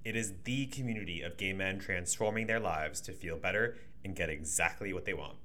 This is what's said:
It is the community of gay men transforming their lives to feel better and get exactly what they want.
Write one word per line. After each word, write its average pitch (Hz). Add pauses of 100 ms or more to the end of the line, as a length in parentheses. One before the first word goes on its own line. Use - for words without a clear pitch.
It 113
is 104 (100)
the 131
community 107
of 85
gay 95
men 95
transforming 107
their 110
lives 80
to 95
feel 82
better 104 (280)
and 95
get 87
exactly 80
what 85
they 95
want. 71